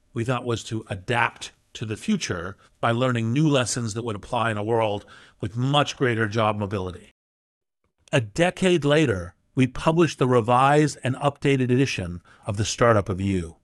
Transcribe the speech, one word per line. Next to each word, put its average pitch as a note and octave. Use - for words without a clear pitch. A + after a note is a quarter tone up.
we A#2
thought, B2
was A#2
to A2
adapt A#2
to -
the G#2+
future G2
by A#2+
learning A#2
new D3+
lessons A#2+
that A#2
would G#2+
apply A2+
in G#2
a G#2
world G#2+
with G#2+
much C#3
greater A2+
job G#2+
mobility. F#2+
A D3
decade F3
later, C3+
we C3
published D#3+
the C3+
revised B2+
and C3
updated C#3
edition G2
of G2+
The G#2+
Startup A2+
of F#2
You F#2